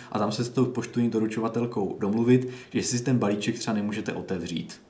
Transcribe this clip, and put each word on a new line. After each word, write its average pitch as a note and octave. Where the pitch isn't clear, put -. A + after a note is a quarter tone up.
a -
tam G#2+
se B2
s B2
tou B2+
poštovní A#2+
doručovatelkou A2
domluvit, A#2
že G#2
si A#2+
ten B2+
balíček G#2+
třeba -
nemůžete G#2
otevřít E2+